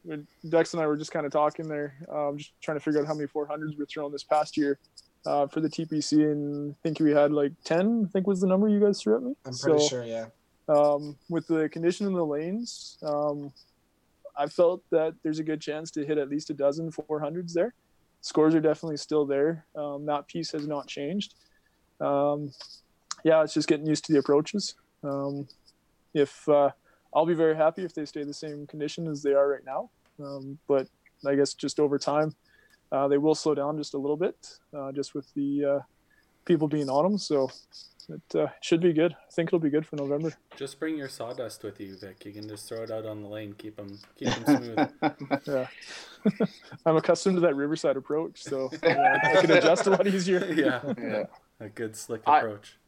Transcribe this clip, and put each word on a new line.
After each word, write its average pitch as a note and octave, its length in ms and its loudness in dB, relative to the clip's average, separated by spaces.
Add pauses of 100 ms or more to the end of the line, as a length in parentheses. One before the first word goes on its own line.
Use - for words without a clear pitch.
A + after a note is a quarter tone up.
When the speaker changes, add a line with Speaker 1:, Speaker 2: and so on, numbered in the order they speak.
Speaker 1:
when D3+ 220 -10 (220)
Dex D#3+ 240 2
and E3 100 -2
I D#3 40 2
were D3+ 100 2
just D3+ 160 -10
kinda D3+ 160 -4
talking D3+ 400 0
there, D3 300 -8 (120)
um, D3 280 -4
just - 240 -18
trying D#3 160 -4
to C#3+ 40 -6
figure D3+ 160 0
out C#3+ 80 0
how D#3 60 -6
many D3+ 140 -4
four D3 200 -6
hundreds D3+ 300 -8
were D3 80 -6
thrown D3 260 -8
this C#3+ 140 -12
past D3+ 320 0
year, C#3+ 220 2 (480)
uh, C#3+ 220 2
for D#3+ 120 -4
the D#3+ 80 0
T D#3+ 160 -4
P D#3 160 -2
C, D3+ 220 4
and D3 500 -2
I - 100 -16
think D#3+ 160 -2
we D3+ 140 6
had, D3 180 6
like, D3 220 2 (100)
ten, G#3 460 2
I - 20 -8
think F#3+ 160 0
was F#3+ 140 0
the G3 60 2
number F#3+ 220 4
you G#3 120 4
guys G3+ 220 4
threw G#3+ 140 2
at C4 60 -2
me. B3+ 120 -6 (100)
Speaker 2:
I'm C3 100 -10
pretty D3+ 260 4
Speaker 1:
So, D3 60 6
Speaker 2:
sure, B2+ 180 -2
yeah. A2+ 240 -6 (380)
Speaker 1:
um, D3 520 2 (100)
with E3 180 -4
the D#3 220 0
condition E3+ 380 -2
in G3 80 -2
the F3 100 0
lanes, E3 760 -6
um, D3 500 -4 (840)
I C#3+ 120 -2
felt F3 440 2
that D#3+ 320 0
there's D#3 180 -4
a D#3 40 -6
good D#3 160 -4
chance D3+ 300 -8
to D3 160 -6
hit D3+ 100 0
at C#3+ 140 -2
least D3 180 -6
a D#3 60 -6
dozen C#3+ 360 0
four D3+ 300 -6
hundreds E3+ 320 -6
there. F3+ 220 0 (480)
Scores D#3 320 4
are D#3+ 60 4
definitely D#3 360 0
still D3 300 0
there. D3 400 0 (100)
Um, D3 300 -8
that D3 200 -2
piece E3 260 -8
has D3+ 140 -6
not D3 200 -6
changed. D#3+ 480 -6 (680)
Um, C#3+ 520 0 (720)
yeah, D#3+ 180 6
it's D3+ 100 0
just D3+ 140 0
getting D3+ 180 2
used D3+ 200 0
to - 80 0
the C#3+ 80 8
approaches. D3+ 560 2 (260)
Um, C#3 460 -6 (680)
if, - 340 0
uh, D3 220 6 (420)
I'll D#3 140 4
be E3+ 80 2
very D#3+ 220 4
happy D#3+ 260 2
if E3+ 100 -8
they D#3 120 -6
stay D3 180 -10
the C#3+ 100 -8
same D3 360 -12
condition D#3 400 -6
as D3 160 -6
they C#3 80 4
are C#3 160 6
right C#3 180 -4
now. D#3 240 -8 (320)
Um, C#3 440 -12
but C#3 200 2 (400)
I C#3 80 0
guess C#3 200 2
just - 260 -6
over C#3+ 180 2
time, D3+ 360 0 (580)
uh, C#3 160 0
they C#3+ 100 4
will D#3 160 4
slow D3+ 200 0
down C#3+ 220 -2
just D3 180 -8
a C#3+ 40 -4
little C#3+ 180 -2
bit, - 420 -6 (180)
uh, C#3 160 -10
just C3+ 220 -8
with C#3+ 200 -8
the, C#3+ 300 -2
uh, C#3 160 2 (640)
people D#3 240 2
being D3 200 -2
on C#3 160 4
'em. G3+ 140 2
So C#3 320 0 (580)
it, D#3 260 -12
uh, D#3 120 2 (160)
should E3 180 2
be F3 140 4
good. D#3+ 180 4
I - 200 -20
think E3+ 180 -2
it'll F3+ 80 2
be D#3+ 120 0
good D#3 160 0
for - 100 -12
November. D3 360 -2 (240)
Speaker 3:
Just - 240 -12
bring D#3+ 160 -4
your C#3 120 -8
sawdust A#2+ 540 -10
with G2+ 180 -12
you, F#2+ 180 -14
Vic. F#2+ 260 -18
You G#2 80 -14
can G#2 160 -14
just G#2+ 200 -14
throw A2+ 140 -8
it A2 80 -10
out A2 140 -6
on G#2+ 180 -10
the G#2 60 -14
lane. G#2 240 -12
Keep G#2 260 -16
'em, G2+ 200 -14 (180)
keep - 120 -4
'em - 160 -4 (120)
smooth. B2 340 -4 (120)
Speaker 4:
<laughs> C#3+ 440 -4
Speaker 1:
Yeah. C3 200 -2 (580)
<laughs> - 600 -4
I'm D#3+ 100 4
accustomed F3+ 400 2
to F3 60 0
that E3 120 4
Riverside C#3+ 420 0
approach, D3+ 460 -4
so, C3 280 -6 (120)
uh, E3+ 400 4
I - 180 4
can E3+ 120 4
adjust - 340 6
a G3 40 4
lot F#3 160 4
easier. F#3+ 380 0
Speaker 3:
<laughs> F3+ 100 -4
Yeah. C3 260 0 (180)
Speaker 5:
Yeah. G#2+ 260 -4 (360)
Speaker 3:
A A2 80 -12
good A2 280 -10
slick A2+ 300 -10
Speaker 5:
I D3 120 6
Speaker 3:
approach. G#2+ 500 -4